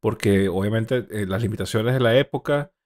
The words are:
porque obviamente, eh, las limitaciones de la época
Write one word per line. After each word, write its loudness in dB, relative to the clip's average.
porque 2
obviamente, -2
eh, -6
las -2
limitaciones -2
de 0
la 4
época 0